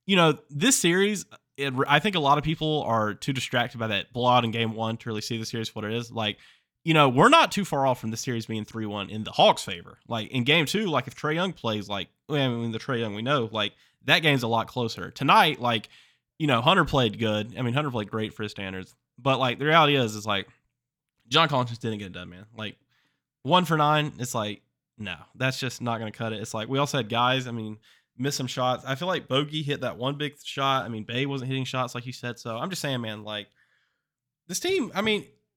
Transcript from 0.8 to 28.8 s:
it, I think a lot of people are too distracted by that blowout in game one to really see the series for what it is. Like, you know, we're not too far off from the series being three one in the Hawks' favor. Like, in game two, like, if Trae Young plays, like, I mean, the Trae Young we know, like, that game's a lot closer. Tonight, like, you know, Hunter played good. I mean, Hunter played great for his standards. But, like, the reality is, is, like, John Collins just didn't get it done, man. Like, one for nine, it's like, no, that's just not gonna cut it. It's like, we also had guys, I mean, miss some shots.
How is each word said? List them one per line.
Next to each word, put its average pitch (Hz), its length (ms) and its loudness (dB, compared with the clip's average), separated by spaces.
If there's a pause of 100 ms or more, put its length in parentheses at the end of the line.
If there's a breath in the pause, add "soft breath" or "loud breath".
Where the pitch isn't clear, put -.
it, 139 160 -4 (140)
I 143 100 6
think 196 180 0
a 175 40 0
lot 143 180 6
of 143 60 0
people 156 400 -2
are 107 320 2
too - 180 -4
distracted 120 460 -2
by 113 80 -2
that 101 260 -4
blowout 123 320 4
in 110 60 -2
game 113 220 -2
one 113 240 -4
to - 120 -12
really 107 120 -4
see 117 160 -6
the 113 80 -6
series 113 240 -6
for 107 120 -12
what 107 100 -4
it 113 60 -2
is. 117 140 -8
Like, 110 260 -4 (460 soft breath)
you 160 100 2
know, 147 160 8
we're 143 200 8
not 311 220 6
too 202 140 -2
far 135 220 0
off - 120 2
from 110 120 -8
the 113 60 -8
series 117 280 -6
being 110 180 -6
three 110 220 -8
one 101 240 -6
in 107 140 -8
the 110 80 -10
Hawks' 190 320 6
favor. - 340 -12 (100)
Like, 110 220 -6
in 127 140 0
game 147 240 4
two, 214 180 -2
like, 143 220 -2
if - 80 -14
Trae 156 180 -4
Young 175 180 -2
plays, 107 380 -4
like, 98 200 -6 (200)
I 143 180 2
mean, 117 240 -2
the 110 80 -6
Trae 120 200 -4
Young 107 160 -4
we 110 80 -6
know, 127 280 0
like, 107 220 -2 (320 soft breath)
that 156 160 4
game's 143 220 4
a 117 40 0
lot 113 200 0
closer. 113 440 -6
Tonight, 160 480 4
like, 117 300 0 (480 soft breath)
you 156 100 0
know, 120 140 4
Hunter 165 240 6
played 120 340 0
good. 107 380 -2
I 127 40 -4
mean, 120 120 0
Hunter 147 180 -2
played 107 180 -4
great 110 240 -6
for 110 100 -10
his 104 100 -8
standards. 92 420 -10 (220)
But, 131 220 0
like, 123 200 0
the 135 60 -2
reality 151 300 6
is, 113 200 2
is, 107 100 -8
like, 98 220 -2 (800)
John 156 220 4
Collins 123 220 0
just 117 100 -12
didn't 110 160 -4
get 101 80 -12
it 87 80 -14
done, 90 160 -14
man. 92 160 -20 (100)
Like, 107 220 -10 (640)
one 175 240 4
for 160 100 0
nine, 151 440 4
it's 127 160 -6
like, 104 260 -4 (360)
no, 95 180 -10 (200)
that's 127 240 -2
just 127 220 -6
not 117 180 -2
gonna 110 120 -8
cut 113 200 -6
it. 107 80 -8
It's 110 140 -10
like, 110 160 -6
we 135 100 0
also 143 180 0
had 113 120 -2
guys, 123 380 2
I 117 40 -10
mean, 110 280 -8 (380 soft breath)
miss 139 180 -2
some 131 120 -4
shots. 127 380 -2